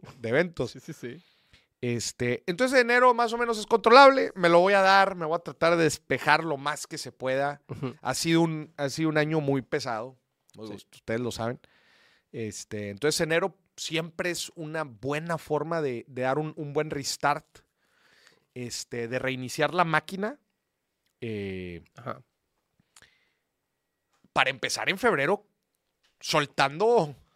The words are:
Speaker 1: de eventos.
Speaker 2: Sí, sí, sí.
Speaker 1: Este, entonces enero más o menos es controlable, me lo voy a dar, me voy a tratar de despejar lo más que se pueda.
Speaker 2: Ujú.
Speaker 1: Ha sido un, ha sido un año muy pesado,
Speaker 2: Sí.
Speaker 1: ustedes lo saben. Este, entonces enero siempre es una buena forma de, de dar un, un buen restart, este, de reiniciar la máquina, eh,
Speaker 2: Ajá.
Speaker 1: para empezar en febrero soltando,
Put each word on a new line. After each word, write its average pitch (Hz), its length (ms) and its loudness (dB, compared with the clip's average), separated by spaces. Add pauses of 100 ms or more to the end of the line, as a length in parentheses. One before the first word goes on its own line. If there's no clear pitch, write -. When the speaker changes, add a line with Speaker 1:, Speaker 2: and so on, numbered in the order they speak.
(200)
Speaker 1:
de 113 100 -8
eventos. 151 420 -2
Speaker 2:
Sí, 135 80 -20
sí, 156 140 -16
sí. 131 300 -14 (560)
Speaker 1:
Este, 120 680 -4
entonces 254 320 2
enero 247 340 4
más 233 200 0
o 233 40 -4
menos 233 200 -2
es 214 80 -8
controlable, 269 720 8
me 175 120 2
lo 170 140 8
voy 190 120 4
a 196 80 6
dar, 190 340 6
me 170 100 -6
voy 160 100 0
a 175 40 -4
tratar 165 360 0
de 165 80 2
despejar 151 600 0
lo 156 100 -2
más 143 320 -8
que 160 100 -12
se 131 140 -12
pueda. 139 560 -4
Speaker 2:
Ujú. 123 340 -10
Speaker 1:
Ha 127 120 -4
sido 165 280 2
un, 156 360 -2
ha 143 120 -4
sido 160 200 -4
un 151 80 -2
año 151 240 0
muy 139 200 0
pesado, 123 560 -6 (360)
Speaker 2:
Sí. 107 80 -18 (320)
Speaker 1:
ustedes - 260 -6
lo 120 140 -4
saben. 117 260 -8 (720)
Este, 107 580 -10
entonces 143 300 -2
enero 170 380 -2 (180)
siempre 165 560 -6
es - 240 -8
una 156 300 -8
buena 147 520 -6
forma 156 440 -4
de, 127 260 -4
de 123 140 -10
dar 131 180 0
un, 156 160 -6
un 147 160 -10
buen 156 180 -2
restart, 143 560 -4 (1080)
este, 120 560 -8
de 127 100 -4
reiniciar 131 540 -4
la 180 100 2
máquina, 190 560 -2 (800)
eh, 95 640 -10 (140)
Speaker 2:
Ajá. 123 240 -14 (2000)
Speaker 1:
para 131 180 2
empezar 127 400 -4
en 185 80 -2
febrero 185 480 0 (720)
soltando, 151 960 0 (200)